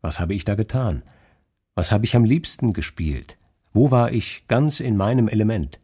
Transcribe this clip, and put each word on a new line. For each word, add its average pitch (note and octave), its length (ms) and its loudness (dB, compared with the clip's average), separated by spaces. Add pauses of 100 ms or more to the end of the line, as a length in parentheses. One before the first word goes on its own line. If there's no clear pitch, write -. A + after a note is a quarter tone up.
Was - 180 -4
habe F2+ 160 -2
ich F#2+ 100 -6
da G#2 80 0
getan? G#2+ 480 -2 (720)
Was - 180 -2
habe G#2+ 140 2
ich A#2 100 -2
am A#2+ 100 6
liebsten B2 480 0
gespielt? - 640 -6 (340)
Wo B2+ 160 4
war A#2+ 220 2
ich - 360 -6
ganz C#3+ 340 0
in A2+ 160 -2
meinem A2+ 300 2
Element? G#2+ 560 -2